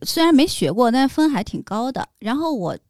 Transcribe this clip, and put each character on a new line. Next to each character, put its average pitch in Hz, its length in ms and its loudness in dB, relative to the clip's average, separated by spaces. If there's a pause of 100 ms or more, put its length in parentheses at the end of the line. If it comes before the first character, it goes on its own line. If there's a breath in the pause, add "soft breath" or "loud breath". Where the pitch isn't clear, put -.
虽 330 200 -2
然 339 100 6
没 277 120 6
学 151 260 -2
过， 233 200 2
但 262 180 2
分 311 180 2
还 226 160 0
挺 - 200 -8
高 233 280 -6
的。 - 160 -8 (120)
然 226 180 -2
后 320 160 -2
我 175 240 -4 (120)